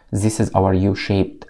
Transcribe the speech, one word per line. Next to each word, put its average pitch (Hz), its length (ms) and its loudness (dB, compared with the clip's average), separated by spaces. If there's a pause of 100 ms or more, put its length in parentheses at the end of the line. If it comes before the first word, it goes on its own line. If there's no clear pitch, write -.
(120)
This 107 280 0
is 107 160 0
our 98 180 2
U-shaped 98 760 0